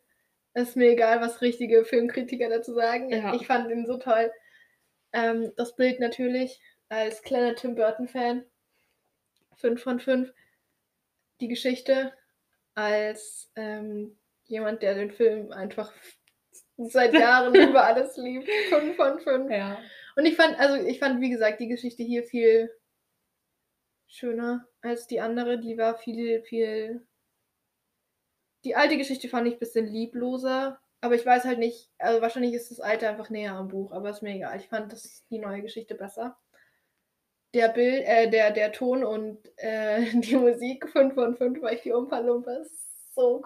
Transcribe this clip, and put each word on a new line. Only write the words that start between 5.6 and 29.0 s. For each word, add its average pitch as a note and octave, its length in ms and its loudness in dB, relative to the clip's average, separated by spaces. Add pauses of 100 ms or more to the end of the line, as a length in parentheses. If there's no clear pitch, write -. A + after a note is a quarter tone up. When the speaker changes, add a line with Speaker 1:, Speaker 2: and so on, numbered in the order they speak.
Speaker 1:
Bild B3+ 240 2
natürlich B3 600 -2 (280)
als A3 340 -4
kleiner A#3+ 320 0
Tim A#3+ 220 -6
Burton-Fan. A#3+ 680 -2 (1120)
Fünf A#3+ 280 -2
von B3 180 -4
fünf. B3+ 320 0 (1080)
Die A#3+ 80 -6
Geschichte C4 640 -2 (640)
als, G#3+ 840 -4
ähm, G#3+ 600 -10 (280)
jemand, A3 380 -6
der G3+ 120 0
den G3+ 180 -6
Film G#3+ 400 0
einfach G3+ 400 -10 (840)
seit A#3+ 380 2
Jahren B3 400 6
Speaker 2:
<laughs> C#4 160 10
Speaker 1:
über C4 140 8
alles A#3+ 320 2
liebt. B3+ 320 -8 (220)
Fünf D#4 260 2
von D4 240 2
fünf. C4+ 300 -2
Speaker 2:
Ja. G3+ 280 -4 (380)
Speaker 1:
Und D4+ 100 4
ich D#4+ 80 4
fand, D#4+ 240 4
also C#4 160 4 (100)
ich B3+ 140 -4
fand, C4 220 0
wie B3+ 100 0
gesagt, A3 300 0
die A#3 80 -6
Geschichte A#3+ 340 -8
hier A#3+ 220 -4
viel A3+ 460 4 (1400)
schöner A#3+ 600 -6 (140)
als A#3 260 -6
die - 140 -4
andere. A#3+ 400 -2
Die A3+ 180 -8
war A3+ 200 0
viel, A3+ 440 -4
viel, A3 640 -4 (1600)
die B3+ 100 -4
alte D4 240 4
Geschichte C4 300 -6